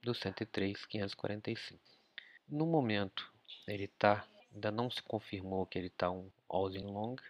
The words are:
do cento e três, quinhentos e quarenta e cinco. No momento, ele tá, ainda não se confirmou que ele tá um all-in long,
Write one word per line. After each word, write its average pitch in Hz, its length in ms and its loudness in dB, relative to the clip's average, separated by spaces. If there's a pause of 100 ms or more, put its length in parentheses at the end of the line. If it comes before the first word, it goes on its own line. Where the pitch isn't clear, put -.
do 120 140 0
cento - 280 -2
e - 20 -2
três, 101 400 -2
quinhentos 101 260 -4
e - 60 -10
quarenta 104 340 -4
e 113 60 -2
cinco. - 260 -12 (640)
No 147 180 2
momento, 113 640 2 (380)
ele 101 200 -2
tá, 104 400 4 (260)
ainda 107 180 0
não 120 180 0
se - 140 -6
confirmou 95 640 -2
que - 120 -6
ele 92 120 -2
tá 90 200 2
um 92 220 -6 (160)
all-in 95 380 0
long, 107 300 -4 (140)